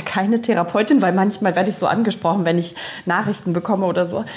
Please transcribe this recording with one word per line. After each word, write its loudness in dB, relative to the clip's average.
keine 0
Therapeutin, 2
weil 4
manchmal 0
werde 2
ich -6
so -2
angesprochen, 0
wenn 2
ich -4
Nachrichten -2
bekomme 0
oder 0
so. -4